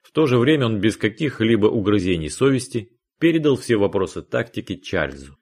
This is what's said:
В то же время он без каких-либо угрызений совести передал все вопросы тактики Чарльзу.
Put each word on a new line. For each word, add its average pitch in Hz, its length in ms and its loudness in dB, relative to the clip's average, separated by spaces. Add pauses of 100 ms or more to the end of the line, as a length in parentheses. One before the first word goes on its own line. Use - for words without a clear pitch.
В - 120 -20
то 156 140 2
же 123 120 2
время 131 280 2
он 110 120 -2
без 104 180 0
каких-либо 110 680 0
угрызений 92 640 0
совести 127 640 -2 (260)
передал 156 380 2
все 120 200 0
вопросы 95 460 -2
тактики 113 540 -6
Чарльзу. 69 640 -6